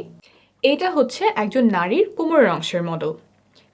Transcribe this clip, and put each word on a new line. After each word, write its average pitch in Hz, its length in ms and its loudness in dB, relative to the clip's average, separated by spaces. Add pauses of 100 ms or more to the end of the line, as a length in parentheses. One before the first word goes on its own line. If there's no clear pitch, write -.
(720)
এটা 349 240 -2
হচ্ছে 262 260 0 (200)
একজন 240 220 0 (120)
নারীর 202 300 0 (100)
কোমরের 311 400 4
অংশের 170 340 -4
মডেল, 156 220 -4 (600)